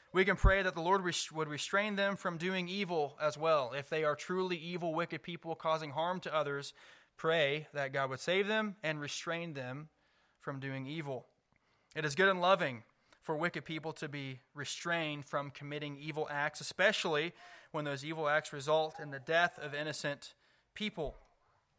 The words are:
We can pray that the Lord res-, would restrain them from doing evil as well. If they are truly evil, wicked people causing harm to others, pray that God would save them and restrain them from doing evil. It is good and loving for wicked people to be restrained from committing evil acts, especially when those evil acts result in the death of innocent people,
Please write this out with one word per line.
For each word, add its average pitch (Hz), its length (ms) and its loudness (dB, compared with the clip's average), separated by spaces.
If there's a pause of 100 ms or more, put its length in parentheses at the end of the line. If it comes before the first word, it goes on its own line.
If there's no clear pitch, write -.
(120)
We 185 120 6
can 190 120 4
pray 190 260 8
that 185 120 0
the 170 60 -2
Lord 185 220 4
res-, 170 300 -2
would 156 160 -2
restrain 196 480 0
them 202 200 2
from 175 220 -4
doing 180 300 -2
evil 175 520 -2
as 147 160 2
well. 147 400 4
If 139 140 -8
they 156 140 0
are 151 100 4
truly 180 420 -2
evil, 165 380 -4
wicked 165 300 -2
people 165 320 -8
causing 160 340 0
harm 170 300 -2
to 151 140 -6
others, 143 380 0 (440)
pray 151 580 2
that 139 180 -2
God 139 180 0
would 131 100 -4
save 190 260 2
them 214 360 -2
and 156 180 -2
restrain 165 540 -6
them 135 340 -8 (520)
from 139 200 -8
doing 135 260 -6
evil. 143 400 -6 (680)
It 156 100 -2
is 143 100 0
good 190 140 8
and 185 120 4
loving 170 440 4 (360)
for 156 160 -2
wicked 165 280 -2
people 156 300 -6
to 156 140 -8
be 135 300 -8 (160)
restrained 151 720 -4
from 143 260 -4
committing 143 480 -8
evil 151 320 -4
acts, 147 300 -2
especially 170 720 2 (400)
when 151 120 -4
those 143 200 -4
evil 156 240 -2
acts 151 240 2
result 156 500 2
in 147 80 -10
the 139 80 -8
death 165 400 2
of 147 160 -8
innocent 156 600 -4 (400)
people, 180 420 -6 (640)